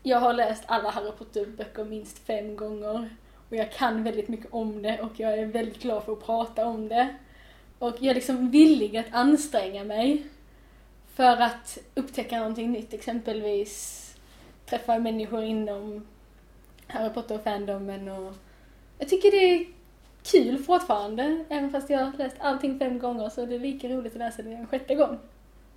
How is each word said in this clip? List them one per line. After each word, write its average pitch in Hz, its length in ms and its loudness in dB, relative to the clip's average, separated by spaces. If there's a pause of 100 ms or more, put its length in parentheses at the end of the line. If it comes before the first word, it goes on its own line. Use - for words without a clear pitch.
jag 254 160 4
har 240 140 4
läst 220 320 0
alla 214 240 0
Harry 208 280 -6
Potter-böcker 220 680 -8
minst 214 340 -12
fem 214 360 -6
gånger. 214 540 -6 (400)
Och 226 60 -8
jag 220 160 -2
kan 226 320 0
väldigt 208 240 -4
mycket - 260 -8
om 214 280 -4
det 220 200 -2
och 226 140 -6
jag 220 240 -2
är 220 60 -2
väldigt 226 360 -6
glad 220 220 -2
för 220 100 -6
att 214 120 -10
prata 226 400 -2
om 220 220 -4
det. 247 280 2 (640)
Och 240 200 -2
jag 262 60 -2
är 262 80 4
liksom 254 380 0
villig 262 460 8
att 226 160 -6
anstränga 208 720 2
mig 240 400 0 (880)
för 247 280 6
att - 360 -2 (180)
upptäcka 233 420 -4
någonting 226 340 -2
nytt. 220 220 -6
Exempelvis 214 1120 -4 (640)
träffa 233 340 0
människor 220 440 -2
inom 214 640 -4 (800)
Harry 220 260 -4
Potter-fandomen 202 960 -4
och 190 240 -10 (640)
jag 277 120 -6
tycker 381 220 8
det 403 60 6
är 359 280 6 (640)
kul 269 320 6
fortfarande, 285 840 0
även 277 220 -2
fast 277 180 -4
jag 277 100 4
har 269 180 -2
läst 269 220 -6
allting 269 400 -2
fem 247 200 -2
gånger 233 300 -4
så 247 120 -6
är 240 60 -4
det 240 120 -4
lika 269 300 -6
roligt 247 240 -6
att 233 60 -12
läsa 226 220 -6
det 220 120 -12
en 233 140 -12
sjätte 269 280 -2
gång. 277 240 2 (580)